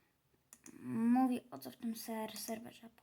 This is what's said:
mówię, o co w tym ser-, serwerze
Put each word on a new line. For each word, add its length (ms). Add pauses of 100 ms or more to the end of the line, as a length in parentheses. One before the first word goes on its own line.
(840)
mówię, 580 (100)
o 80
co 120
w 60
tym 200
ser-, 400
serwerze 540 (120)